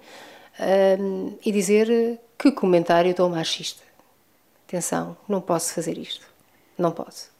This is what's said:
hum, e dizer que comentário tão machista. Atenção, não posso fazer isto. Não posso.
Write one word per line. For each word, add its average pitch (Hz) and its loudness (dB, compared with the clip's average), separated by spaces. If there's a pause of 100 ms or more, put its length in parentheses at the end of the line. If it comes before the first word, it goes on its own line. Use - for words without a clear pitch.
(1000)
hum, 190 -6
e 220 -2
dizer 220 2 (180)
que 277 4
comentário 175 4
tão 180 2
machista. - -6 (840)
Atenção, 170 -6 (100)
não 196 -2
posso 170 -2
fazer 165 -6
isto. - -12 (520)
Não 170 0
posso. - -14 (100)